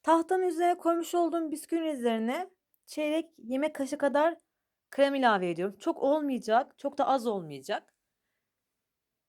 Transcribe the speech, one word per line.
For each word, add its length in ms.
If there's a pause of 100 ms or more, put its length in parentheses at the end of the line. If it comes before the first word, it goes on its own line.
Tahtanın 400
üzerine 340
koymuş 380
olduğum 360
bisküvinin 440
üzerine 540 (360)
çeyrek 520
yemek 380
kaşığı 220
kadar 400 (540)
krem 240
ilave 340
ediyorum. 300
Çok 180
olmayacak, 800
çok 200
da 100
az 200
olmayacak. 680 (1300)